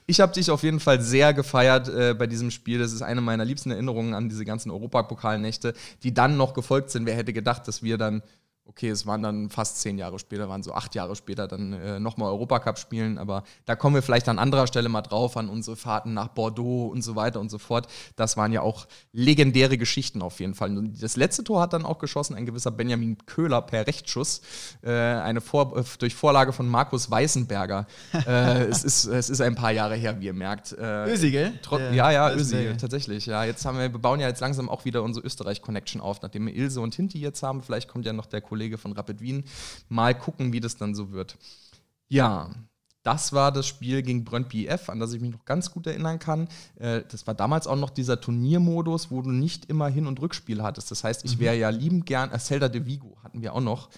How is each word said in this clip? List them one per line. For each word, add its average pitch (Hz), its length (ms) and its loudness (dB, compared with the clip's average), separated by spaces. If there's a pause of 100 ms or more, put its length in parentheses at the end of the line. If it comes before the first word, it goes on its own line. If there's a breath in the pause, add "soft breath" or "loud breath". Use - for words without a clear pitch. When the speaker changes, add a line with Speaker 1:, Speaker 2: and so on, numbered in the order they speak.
Speaker 1:
Ich 175 140 4
hab 190 140 8
dich 175 180 2
auf 151 120 2
jeden 156 160 2
Fall 135 220 6
sehr 135 320 8
gefeiert, 131 560 6
äh, 120 240 4
bei 117 140 0
diesem 117 240 -2
Spiel. 120 280 -2
Das 117 120 0
ist 113 100 -6
eine 120 200 -2
meiner 113 240 2
liebsten 135 260 -2
Erinnerungen 113 420 -2
an 110 160 -2
diese 107 160 -6
ganzen 110 260 -6
Europapokalnächte, 110 1000 -2 (300 loud breath)
die 123 100 0
dann 131 240 6
noch 131 160 4
gefolgt 135 380 0
sind. 117 140 -2
Wer 113 100 0
hätte 117 180 -2
gedacht, 117 340 -2
dass 113 160 -6
wir 113 140 0
dann, 107 240 0 (440 soft breath)
okay, 113 240 -6
es 104 180 -4
waren 107 160 -2
dann 104 260 -2
fast - 320 -4
zehn 101 160 -4
Jahre 95 220 -8
später, 101 280 -8
waren 98 140 -8
so 92 140 -10
acht - 180 -6
Jahre 95 220 -6
später 98 320 -8
dann, 95 260 -6
äh, 98 260 -6
nochmal 110 300 -4
Europacup 117 480 0
spielen, 110 400 -4
aber 98 240 -6 (240 loud breath)
da 117 100 0
kommen 143 200 4
wir 135 80 4
vielleicht 123 260 4
an 113 80 2
anderer 131 300 4
Stelle 117 220 0
mal 110 120 -2
drauf, 120 360 -2
an 110 120 -4
unsere 110 260 -8
Fahrten 113 380 -4
nach 107 140 -2
Bordeaux 120 580 -2
und 113 160 -4
so 110 140 -6
weiter 110 240 0
und 107 100 -6
so 107 80 -10
fort. 120 300 -2 (280 loud breath)
Das 110 220 0
waren 107 140 2
ja 110 100 2
auch 110 240 -2 (260 loud breath)
legendäre 131 680 6
Geschichten - 420 -2
auf 90 180 -8
jeden 95 140 -4
Fall. 101 240 -2
Und 107 240 -6
das 110 140 -4
letzte 147 280 2
Tor 208 180 2
hat 170 120 0
dann 165 100 -2
auch 156 140 -4
geschossen 143 380 -4
ein 113 100 -6
gewisser 120 240 -4
Benjamin 113 560 0
Köhler 156 380 0
per 110 240 -2
Rechtsschuss, - 540 -4 (420 loud breath)
äh, 120 80 -2
eine 117 500 0
Vor-, 139 340 2
äh, 127 80 2 (140)
durch 120 160 0
Vorlage 135 400 6
von 123 140 -4
Markus 123 420 2
Weißenberger. 101 800 0 (260 loud breath)
Speaker 2:
<laughs> 160 140 0
Speaker 1:
Äh, 123 400 4
es 117 160 0
ist, - 220 2
es 120 260 0
ist 135 100 0
ein 120 140 2
paar 113 160 2
Jahre 107 240 2
her, 110 240 -2
wie 95 60 -6
ihr 95 80 -4
merkt. 95 400 -6
Äh, 107 380 -4
Speaker 2:
Özil, 165 200 4
gell? 156 220 0 (100)
Speaker 1:
tro-, 143 140 -2
Speaker 2:
Der 131 140 -2
Speaker 1:
ja, 127 200 6
ja, 147 140 6
Speaker 2:
Weißenberger. 131 440 2
Speaker 1:
Özil, 110 80 -2
tatsächlich. 117 480 -6
Ja, 110 200 -2
jetzt 117 200 -4
haben 131 140 -2
wir, 127 120 0
wir 117 80 -6
bauen 127 200 2
ja 135 80 0
jetzt 123 140 -4
langsam 131 280 -2
auch - 160 -6
wieder 120 160 -2
unsere 113 240 -4
Österreich-Connection - 760 -8
auf, 101 200 -6
nachdem 104 240 -6
wir 113 80 -6
Ilse 131 280 -2
und 113 120 -4
Hinti 180 240 -4
jetzt 143 240 -8
haben. 135 220 -4
Vielleicht 120 260 -6
kommt 123 160 -8
ja 110 80 -4
noch 110 140 -8
der 104 140 -8
Kollege - 180 -6 (180)
von 104 140 -10
Rapid 104 300 -10
Wien. 135 240 -6 (420 loud breath)
Mal 117 260 4
gucken, 127 380 -4
wie 117 80 0
das 113 160 -6
dann 104 180 -4
so 101 180 -8
wird. 92 260 -10 (720 loud breath)
Ja, 107 400 2 (540)
das 135 280 0
war 139 220 4
das 135 120 -2
Spiel 127 360 -2
gegen 123 240 0
Brøndby 120 420 -4
F, - 220 -4
an 113 100 -6
das 117 140 -4
ich 117 80 -8
mich 120 100 -4
noch 117 140 -14
ganz 170 260 -2
gut 170 160 -10
erinnern 160 320 -4
kann. 160 300 -2 (280 loud breath)
Äh, 117 320 -2
das - 160 -14
war 110 80 -4
damals 127 340 0
auch 135 100 0
noch 139 120 -2
dieser 123 300 0
Turniermodus, 165 920 2
wo 127 100 -4
du 131 100 -2
nicht 135 380 0
immer 151 180 0
Hin- 147 200 0
und 131 140 -6
Rückspiel 113 400 -4
hattest. - 300 -6
Das - 140 -4
heißt, 113 180 -2
ich 123 140 0
Speaker 2:
Mhm. - 20 0
Speaker 1:
wär 117 160 4
ja 110 140 2
liebend 160 360 0
gern, 131 280 -2
äh, 117 40 -2
Celta 139 300 0
de 127 180 -2
Vigo 131 380 -8
hatten - 180 -12
wir 113 120 -6
auch 127 80 -2
noch. 120 360 -2